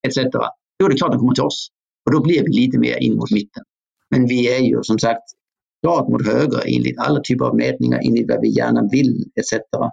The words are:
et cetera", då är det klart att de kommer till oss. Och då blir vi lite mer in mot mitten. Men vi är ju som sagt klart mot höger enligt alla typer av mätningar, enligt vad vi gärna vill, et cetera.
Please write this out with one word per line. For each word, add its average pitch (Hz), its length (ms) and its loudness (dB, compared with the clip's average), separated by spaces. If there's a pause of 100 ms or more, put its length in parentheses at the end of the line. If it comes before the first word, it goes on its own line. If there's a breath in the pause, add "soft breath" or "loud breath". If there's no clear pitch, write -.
et 127 60 -2
cetera", 127 360 -2 (300)
då 190 60 4
är 170 40 4
det 135 80 2
klart 165 120 0
att - 40 0
de 123 60 0
kommer 123 140 2
till - 100 0
oss. - 260 -6 (360)
Och 117 60 0
då 147 100 2
blir 151 220 2
vi - 60 0
lite 127 280 2
mer 120 200 0
in 113 180 0
mot - 160 -2
mitten. - 320 -4 (480)
Men 127 160 2
vi 123 280 0
är 131 40 -2
ju 117 240 2
som 110 160 0
sagt 117 240 -2 (600)
klart 165 260 0
mot - 180 0
höger 127 380 0
enligt 123 340 -2
alla 139 240 0
typer - 220 -2
av 117 100 0
mätningar, 123 480 0
enligt 117 260 0
vad 117 120 0
vi 113 80 2
gärna 117 320 0 (100)
vill, 127 340 0 (140)
et - 80 -4
cetera. - 460 -4